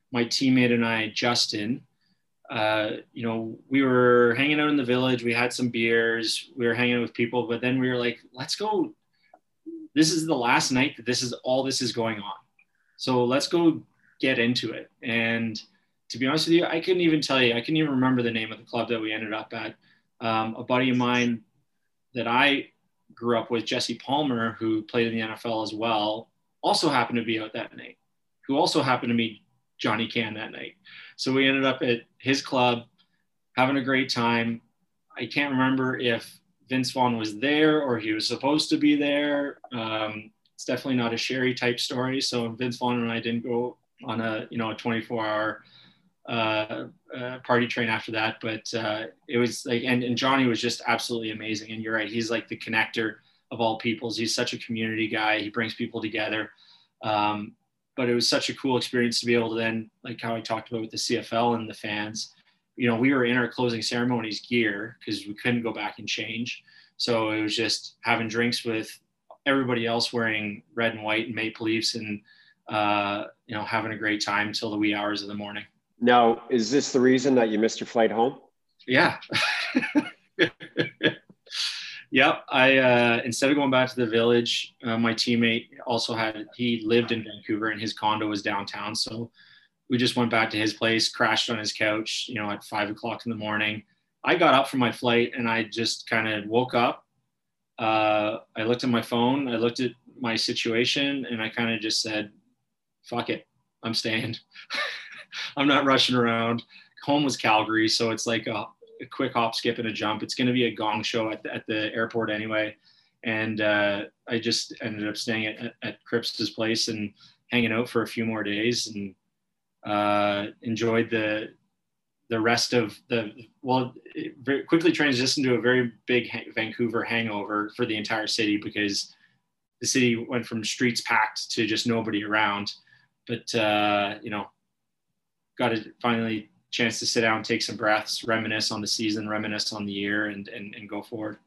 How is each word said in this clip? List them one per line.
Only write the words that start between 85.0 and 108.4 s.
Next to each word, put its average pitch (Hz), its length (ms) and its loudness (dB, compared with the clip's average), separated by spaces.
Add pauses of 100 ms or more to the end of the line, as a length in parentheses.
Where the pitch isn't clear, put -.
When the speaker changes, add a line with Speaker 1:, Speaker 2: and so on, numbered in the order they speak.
Speaker 1:
teammate 117 560 2 (160)
also 120 260 0
had, 110 420 -4
he 120 300 0
lived 117 260 2
in 110 140 -2
Vancouver 107 460 -4
and 107 100 -8
his 110 140 -6
condo 107 320 0
was 104 160 -4
downtown. 104 520 -4
So 113 360 -6 (580)
we 127 80 2
just 120 180 2
went 120 160 2
back 110 200 4
to 107 80 -2
his 107 160 0
place, 113 340 2
crashed 113 400 0
on 117 80 -2
his 107 160 -4
couch, 107 560 -2
you - 60 -10
know, 107 160 -4
at 104 140 -6
five 104 260 -4
o'clock 107 340 -8
in 120 60 -4
the 110 60 -4
morning. 107 460 -2 (420)
I 143 100 2
got 156 180 6
up 135 160 4
from 135 120 -2
my 117 120 4
flight 120 420 2
and 123 140 -2
I 113 140 0
just 107 440 -4
kinda 110 400 0
woke 120 280 0
up. 123 320 2 (720)
Uh, 107 640 2 (140)
I 113 100 -4
looked 120 200 0
at 131 60 2
my 117 100 4
phone, 123 480 2
I 120 80 -2
looked 117 240 0
at 123 120 0 (280)
my 113 160 -2
situation, 123 880 0
and 113 180 -4
I 110 60 -4
kinda 113 300 -2
just 107 240 -2
said, 110 280 -4 (720)
"Fuck - 260 -6
it, - 160 -6 (360)
I'm 113 120 -4
staying." 110 420 -2 (600)
<laughs> - 600 -12
I'm 139 100 2
not 143 200 6
rushing 127 280 4
around. 117 480 2 (420)
Home 147 200 2
was 127 140 0
Calgary, 110 500 4
so 113 220 2
it's 110 160 -4
like 113 200 0